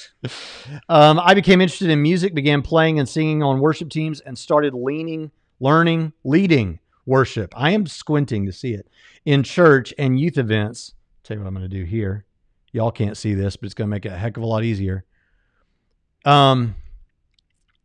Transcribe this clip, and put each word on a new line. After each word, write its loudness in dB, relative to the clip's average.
Um, 8
I 0
became 4
interested 0
in 2
music, 0
began 0
playing 2
and -2
singing -2
on 0
worship -2
teams, -6
and -16
started 0
leaning, -6
learning, 2
leading 2
worship. 0
I 0
am 0
squinting -4
to -6
see -8
it. -14
In 4
church 4
and 0
youth -2
events. -2
Tell -10
you -10
what -10
I'm -8
gonna -8
do -8
here. -6
Y'all -2
can't -4
see -4
this, -2
but -16
it's -16
gonna -6
make -6
it -10
a -12
heck -6
of -8
a -4
lot -2
easier. -4
Um, 4